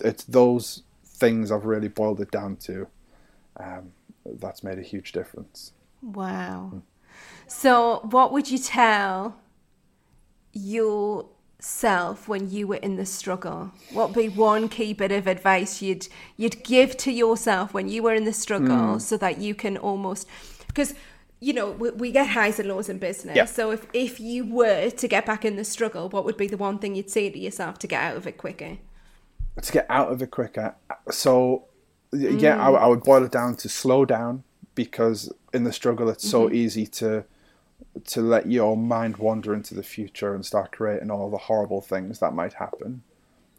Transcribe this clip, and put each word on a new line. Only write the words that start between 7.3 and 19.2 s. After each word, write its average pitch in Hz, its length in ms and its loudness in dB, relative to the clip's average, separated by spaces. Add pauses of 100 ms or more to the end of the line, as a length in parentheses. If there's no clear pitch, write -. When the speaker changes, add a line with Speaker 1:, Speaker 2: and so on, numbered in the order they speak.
Speaker 2:
So 240 520 4 (100)
what 247 220 6
would 285 180 0
you 262 80 0
tell 208 800 2 (1600)
yourself 202 1300 -2
when 196 220 -4
you 202 160 -4
were 190 100 -2
in 196 200 -4
the 190 100 -4
struggle? 185 640 -8 (220)
What 226 180 0
would 196 60 -4
be 226 120 2
one 214 400 4
key 214 240 -4
bit 196 200 -2
of 196 140 0
advice 190 560 0
you'd, 190 260 -4 (280)
you'd - 280 -2
give 254 340 6
to 269 140 -2
yourself 226 600 2
when 196 140 -2
you 220 140 -4
were 226 120 4
in 220 100 2
the 220 80 0
struggle 196 340 0 (300)
Speaker 1:
Mm. 110 40 -4
Speaker 2:
so 214 180 -2
that 180 200 -2